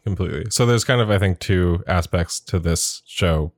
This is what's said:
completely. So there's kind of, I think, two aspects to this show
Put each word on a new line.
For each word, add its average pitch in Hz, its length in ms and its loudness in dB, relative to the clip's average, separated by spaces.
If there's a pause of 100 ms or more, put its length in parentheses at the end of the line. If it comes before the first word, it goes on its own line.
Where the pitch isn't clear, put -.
completely. 85 460 -4
So 123 140 2
there's 120 200 2
kind 123 180 2
of, 107 80 0
I 101 80 4
think, 92 200 0
two 90 480 0
aspects 87 540 -2
to - 180 -4
this 82 480 -2
show 80 520 0